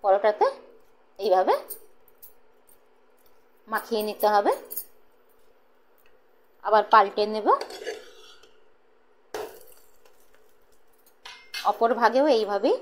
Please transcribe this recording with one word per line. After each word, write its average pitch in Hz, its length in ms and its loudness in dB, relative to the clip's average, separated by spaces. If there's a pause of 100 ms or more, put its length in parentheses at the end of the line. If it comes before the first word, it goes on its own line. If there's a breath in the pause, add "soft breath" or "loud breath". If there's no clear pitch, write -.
পরোটাতে 214 440 2 (720)
এইভাবে 190 340 2 (2250)
মাখিয়ে 214 420 -6
নিতে 208 180 -2
হবে। 208 240 2 (2250)
আবার - 240 4
পাল্টে 202 320 4 (100)
নেব, 214 140 -4 (4000)
অপর 226 220 0
ভাগেও 240 320 2 (120)
এইভাবেই 208 440 0